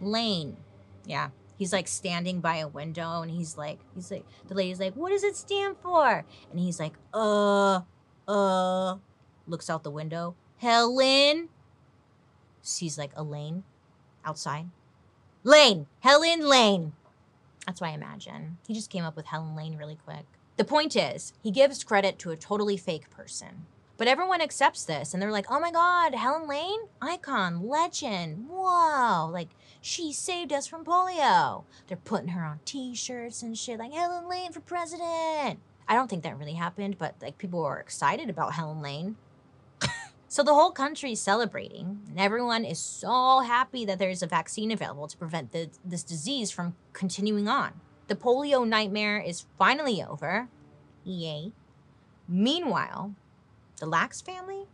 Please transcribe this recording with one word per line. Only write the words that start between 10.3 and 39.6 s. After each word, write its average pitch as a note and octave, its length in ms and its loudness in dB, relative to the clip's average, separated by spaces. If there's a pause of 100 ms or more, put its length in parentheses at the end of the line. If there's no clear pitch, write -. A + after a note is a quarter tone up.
"Helen?" C4 920 4 (1120)
Sees, - 360 -6
like, C#3+ 180 -8
a D3+ 80 -6
Lane D3+ 400 -8 (640)
outside. D#3 440 -6 (760)
"Lane, A#3+ 420 10 (120)
Helen D#4 480 8
Lane." G3+ 460 6 (720)
That's F3+ 160 -4
what E3 80 -4
I D#3 40 -8
imagine. D#3 720 -12
He A3+ 80 -8
just G#3+ 160 -8
came F3 140 -4
up D#3+ 140 -6
with D#3 80 -12
Helen D#3 320 -8
Lane D#3 180 -8
really D3+ 220 -12
quick. D3+ 280 -16 (300)
The A3 80 2
point D4+ 320 2
is, D3+ 460 0
he A3 100 -2
gives C4+ 320 6
credit G3 360 2
to E3+ 120 -8
a D#3+ 60 -8
totally G#3 400 -2
fake E3 320 -6
person. - 560 -14 (320)
But A3+ 100 0
everyone E4+ 340 2
accepts - 440 0
this, C#3+ 280 -6
and F#3 80 -4
they're G#3 100 -2
like, G#3 200 -4
"Oh C#4 80 2
my E4+ 120 0
God, E4+ 440 4
Helen C#4+ 320 -2
Lane? F#4 400 -6 (140)
Icon, A3+ 680 -4
legend, A#3+ 800 -4
whoa, D4+ 840 2
like, F3 200 -6 (320)
she D#4 320 -6
saved F4 400 -4
us C#4 120 -2
from E4 200 -14
polio." D4 800 4 (220)
They're F3+ 100 -10
putting F#3 320 -4
her F3 160 -4
on D3+ 180 -8
t-shirts A#3+ 800 -10
and A3+ 140 -8
shit, A3+ 220 -8
like, A#3 120 -10
"Helen F4 380 -4
Lane F4+ 240 -6
for D#4+ 80 -14
president." E4 1000 -4 (300)
I A3 60 4
don't B3+ 140 2
think E3+ 140 -6
that C3+ 160 -8
really D3 140 -10
happened, F3 440 -6
but, D#3 240 -6
like, C3+ 160 -12
people F3 240 -6
were C#3 180 -4
excited G#3+ 500 -2
about D3+ 240 -4
Helen D#3 280 -6
Lane. D#3 360 -8 (640)